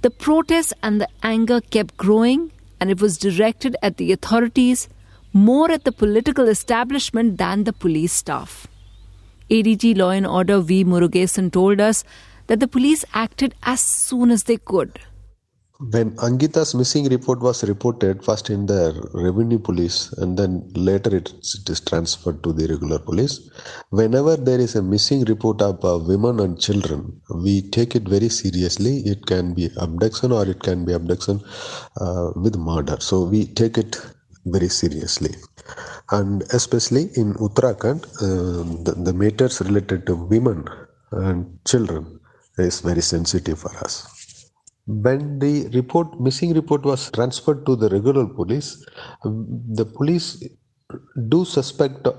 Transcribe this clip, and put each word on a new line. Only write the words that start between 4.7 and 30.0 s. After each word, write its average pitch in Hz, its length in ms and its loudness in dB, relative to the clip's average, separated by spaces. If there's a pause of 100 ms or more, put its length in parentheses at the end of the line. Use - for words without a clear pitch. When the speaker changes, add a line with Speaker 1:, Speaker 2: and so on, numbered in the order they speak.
Speaker 1:
more 247 360 6
at 311 140 2
the 254 80 2
political 233 560 2
establishment 233 880 0
than 190 280 0
the 220 80 -2
police 165 400 0
staff. - 540 -8 (840)
A 220 120 4
D 214 140 4
G 226 180 4
Law 185 180 4
and 196 140 0
Order 185 360 2
V 185 240 4
Murugesan 180 680 2
told 196 300 4
us 214 240 2 (400)
that 226 160 2
the 269 80 2
police 277 340 2 (100)
acted 226 400 -2 (100)
as 254 180 0
soon 240 500 2
as 220 120 2
they 233 120 2
could. 190 420 -2 (840)
Speaker 2:
When 113 340 0 (140)
Ankita's 151 460 2
missing 127 340 0
report 127 320 0
was 123 240 0
reported, 101 640 0
first 107 240 -2
in 101 160 -2
the 82 480 0
revenue 101 460 2
police 87 540 -2
and 90 220 -2
then 92 180 0 (200)
later 98 420 2
it, 87 140 -2 (280)
it 98 120 -12
is 80 120 -4
transferred 82 640 -4
to 82 60 -2
the 78 160 -2
regular 78 300 -2
police. 95 380 -2 (560)
Whenever 127 440 4
there 127 240 2
is 120 160 0
a 107 60 2
missing 104 440 2
report 110 360 0
of, 95 240 0
uh, 87 140 2
women 101 400 2
and 90 200 0
children, 85 600 -2 (220)
we 98 260 4
take 117 300 0
it 98 160 -6
very 110 120 4
seriously. 98 680 -2 (180)
It - 140 -8
can 90 260 0
be 87 160 -2 (100)
abduction 98 520 -2